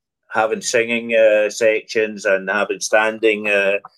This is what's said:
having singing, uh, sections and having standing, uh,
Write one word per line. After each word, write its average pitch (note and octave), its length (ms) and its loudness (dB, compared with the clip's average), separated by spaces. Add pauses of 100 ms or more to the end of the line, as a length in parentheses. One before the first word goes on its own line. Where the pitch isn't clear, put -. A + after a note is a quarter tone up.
(320)
having A2 300 -2
singing, A#2 540 -2
uh, G#2+ 360 4
sections G#2+ 760 -2
and F#2+ 240 0
having G2+ 300 -2
standing, A2 680 0
uh, G2+ 300 0 (200)